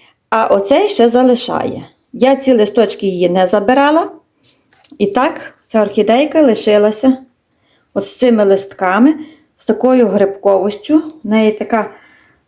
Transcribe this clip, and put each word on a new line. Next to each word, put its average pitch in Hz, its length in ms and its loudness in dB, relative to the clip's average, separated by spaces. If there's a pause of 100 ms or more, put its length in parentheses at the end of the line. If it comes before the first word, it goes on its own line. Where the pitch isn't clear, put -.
(300)
а 220 160 0
оцей 277 420 0
ще 240 220 2
залишає. 240 760 -2 (280)
Я 269 220 2
ці 269 180 0
листочки 208 540 0
її 180 220 -2
не 185 180 0
забирала. 277 640 0 (840)
І 202 100 0
так, - 460 -4 (200)
ця 220 80 2
орхідейка 226 600 0
лишилася 214 760 2 (760)
от 196 120 -6
з - 120 -6
цими 233 260 2
листками, 196 720 0 (400)
з - 100 -14
такою 240 420 2
грибковістю. 196 960 0 (200)
У 208 40 -10
неї 220 240 2
така, 214 400 -4 (560)